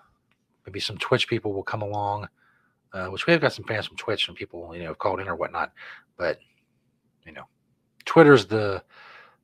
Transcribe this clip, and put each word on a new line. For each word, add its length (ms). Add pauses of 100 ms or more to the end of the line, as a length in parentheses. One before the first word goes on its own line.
(680)
maybe 140
some 180
Twitch 300
people 240
will 100
come 200
along, 460 (640)
uh, 160
which 180
we 60
have 80
got 120
some 120
fans 220
from 100
Twitch 300
and 100
people, 380
you 80
know, 60
have 100
called 220
in 80
or 80
whatnot. 360 (440)
But, 240 (840)
you 60
know, 160 (580)
Twitter's 420
the, 360 (600)